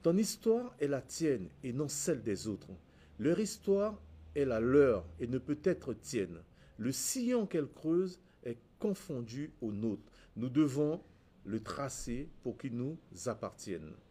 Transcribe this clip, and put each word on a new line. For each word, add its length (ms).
Ton 140
histoire 640
est 80
la 120
tienne 480
et 100
non 160
celle 340
des 260
autres. 220
Leur 200
histoire 640
est 100
la 160
leur 440
et 60
ne 120
peut 240
être 320
tienne. 460
Le 140
sillon 540
qu'elle 220
creuse 520
est 140
confondu 840
au 120
nôtre. 380
Nous 120
devons 520
le 160
tracer 680
pour 160
qu'il 180
nous 220
appartienne. 680